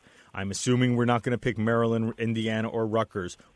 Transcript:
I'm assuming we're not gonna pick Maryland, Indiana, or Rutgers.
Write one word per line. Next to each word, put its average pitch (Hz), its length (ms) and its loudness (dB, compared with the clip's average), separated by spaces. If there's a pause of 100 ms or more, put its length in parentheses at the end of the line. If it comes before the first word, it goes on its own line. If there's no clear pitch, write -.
(340)
I'm 98 180 -6
assuming 123 440 2
we're 120 80 2
not 120 200 2
gonna 123 140 -2
pick 110 200 -2
Maryland, 113 600 2
Indiana, 110 520 -2
or 113 180 -2
Rutgers. 107 480 -2 (200)